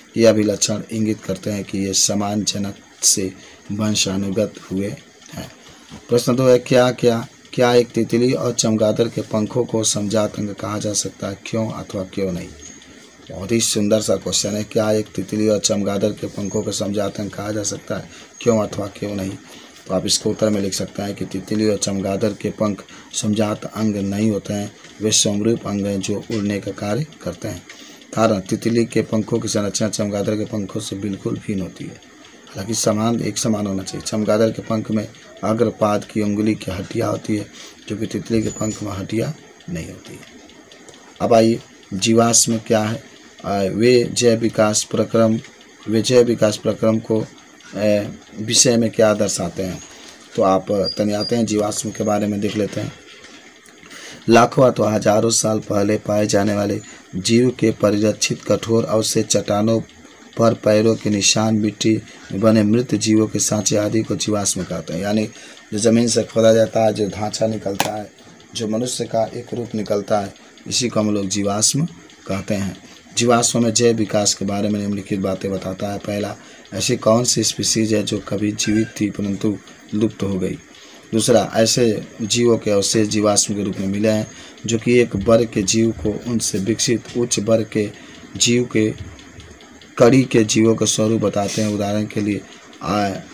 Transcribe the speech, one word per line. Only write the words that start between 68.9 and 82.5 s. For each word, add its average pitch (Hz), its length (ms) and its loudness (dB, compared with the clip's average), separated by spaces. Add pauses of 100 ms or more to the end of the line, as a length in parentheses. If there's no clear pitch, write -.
का 113 200 0
एक 113 300 -8
रूप 113 200 -6
निकलता 104 460 0
है, 98 140 -8 (320)
इसी 113 220 -2
को 113 120 0
हम 107 140 2
लोग 98 140 -2
जीवाश्म 101 580 0 (420)
कहते 95 260 -4
हैं। 98 280 -6 (360)
जीवाश्म 120 440 2
में 113 120 2
जैव 117 220 4
विकास 104 380 0
के - 100 -6
बारे 101 240 -2
में 104 120 -2
निम्नलिखित 101 400 -4
बातें 95 300 -4
बताता 95 420 -6
है। 101 60 -8
पहला, 104 380 -6 (380)
ऐसी 104 220 0
कौन 113 280 4
सी 113 200 0
species 107 500 0
है 104 80 2
जो 101 160 -4 (100)
कभी 104 240 -2
जीवित 110 360 0 (120)
थी 104 100 0
परंतु 101 480 -2 (360)
लुप्त 110 280 -2
हो 95 160 -4
गई? 92 200 -4 (540)
दूसरा, 110 420 4
ऐसे 113 520 2 (160)
जीवों 117 360 2